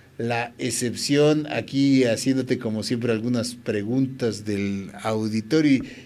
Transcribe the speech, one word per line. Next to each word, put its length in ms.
la 400
excepción, 960
aquí 520
haciéndote 540
como 240
siempre 300
algunas 420
preguntas 920
del 460
auditorio 720
y, 100